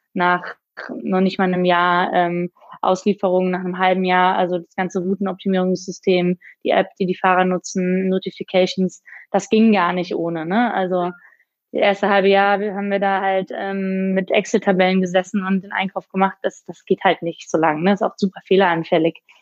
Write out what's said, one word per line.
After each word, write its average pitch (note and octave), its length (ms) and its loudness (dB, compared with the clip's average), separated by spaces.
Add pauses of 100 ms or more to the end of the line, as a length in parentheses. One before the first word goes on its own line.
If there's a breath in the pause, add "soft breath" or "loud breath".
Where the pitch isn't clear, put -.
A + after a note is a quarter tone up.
(140)
nach F3 420 -2 (460)
noch F#3+ 200 0
nicht F#3+ 160 0
mal G3 80 2
einem F3+ 180 0
Jahr, F3 500 2
ähm, F3 380 -2 (300 loud breath)
Auslieferung F#3 720 0
nach F3+ 100 -4
einem F3+ 160 -6
halben F#3 260 2
Jahr. F3+ 340 2
Also F3+ 220 0
das - 160 -16
ganze F#3 240 -4
Routenoptimierungssystem, F#3 1400 -2 (280 loud breath)
die - 60 0
App, F#3+ 180 2 (100)
die F#3+ 60 -2
die F#3 100 -2
Fahrer F#3 300 2
nutzen, F#3 640 -2
Notifications, F#3 920 -2 (300 loud breath)
das F#3+ 180 -2
ging A3 220 6
gar F3+ 220 2
nicht F3 220 -4
ohne, E3 300 -4
ne? A3 280 0
Also F3+ 380 -2 (600 soft breath)
das - 100 -4
erste G3+ 280 2
halbe G3 200 4
Jahr G3 300 4
haben G3+ 320 -6
wir G3 80 0
da G3 220 0
halt, F#3+ 320 -2
ähm, F#3+ 600 -4
mit F#3+ 180 -2
Excel-Tabellen F#3 680 2
gesessen F#3 440 -2
und F#3+ 180 0
den G3+ 80 -20
Einkauf G3 380 -6
gemacht. F#3+ 320 -2
Das, - 240 -8
das - 200 -18
geht - 180 -2
halt F3+ 180 2
nicht - 280 -8
so F3 80 0
lang, D3+ 260 0
ne? G3 100 4
Ist F#3+ 100 -2
auch - 140 -2
super - 280 -2
fehleranfällig. E3+ 760 2 (200 soft breath)